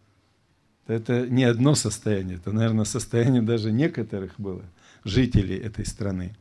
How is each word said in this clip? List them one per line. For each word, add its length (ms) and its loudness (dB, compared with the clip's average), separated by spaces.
Это 420 -2
не 140 4
одно 320 4
состояние, 600 -2
это, 160 -8
наверное, 320 2
состояние 580 2
даже 300 0
некоторых 680 -2
было 240 -8
жителей 520 2
этой 280 -8
страны. 560 -6